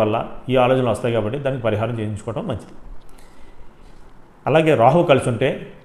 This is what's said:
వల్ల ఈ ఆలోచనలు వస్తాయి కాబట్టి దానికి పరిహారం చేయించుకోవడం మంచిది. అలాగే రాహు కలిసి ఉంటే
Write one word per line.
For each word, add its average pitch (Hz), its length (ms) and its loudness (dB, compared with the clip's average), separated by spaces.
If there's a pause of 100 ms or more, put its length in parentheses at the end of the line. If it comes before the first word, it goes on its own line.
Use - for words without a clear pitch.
వల్ల 107 140 2 (360)
ఈ 127 120 2
ఆలోచనలు 127 300 2
వస్తాయి 117 220 -2
కాబట్టి 107 300 -2
దానికి 131 220 -2
పరిహారం 110 320 0
చేయించుకోవడం 107 500 -6
మంచిది. - 260 -8 (1700)
అలాగే 156 360 4
రాహు 135 180 8 (120)
కలిసి 131 200 4
ఉంటే 120 180 0 (360)